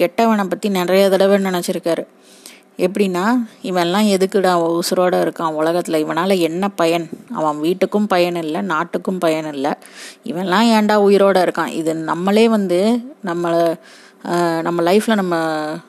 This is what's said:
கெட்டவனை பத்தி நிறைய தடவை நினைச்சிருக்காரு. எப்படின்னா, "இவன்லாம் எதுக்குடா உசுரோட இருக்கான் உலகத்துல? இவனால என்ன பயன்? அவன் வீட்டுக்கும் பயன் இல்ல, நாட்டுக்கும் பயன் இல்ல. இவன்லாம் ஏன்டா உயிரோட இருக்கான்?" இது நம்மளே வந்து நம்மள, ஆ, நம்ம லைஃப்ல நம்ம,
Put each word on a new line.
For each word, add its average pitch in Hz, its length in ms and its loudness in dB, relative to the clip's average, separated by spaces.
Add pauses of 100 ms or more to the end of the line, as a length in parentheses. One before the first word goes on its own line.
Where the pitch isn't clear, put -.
கெட்டவனை 208 460 2
பத்தி 208 200 -4
நிறைய 190 400 2
தடவை 196 300 4
நினைச்சிருக்காரு. 175 680 -4 (720)
எப்படின்னா, 196 680 0 (160)
"இவன்லாம் 185 440 0
எதுக்குடா 185 720 2
உசுரோட 180 520 0
இருக்கான் 160 300 -4
உலகத்துல? 160 440 0
இவனால 175 340 0
என்ன 170 300 -2
பயன்? 170 400 0 (240)
அவன் 151 240 -2
வீட்டுக்கும் 190 520 -2
பயன் 175 260 2
இல்ல, 165 260 -4
நாட்டுக்கும் 175 580 -4
பயன் 156 340 -2
இல்ல. 143 260 -4 (460)
இவன்லாம் 190 420 0
ஏன்டா 214 280 4
உயிரோட 196 540 4
இருக்கான்?" 160 180 -4
இது 160 280 -4
நம்மளே 180 540 0
வந்து 208 520 0 (240)
நம்மள, 170 500 0 (520)
ஆ, 170 360 -2
நம்ம 170 300 0
லைஃப்ல 214 220 2
நம்ம, 165 500 -2 (240)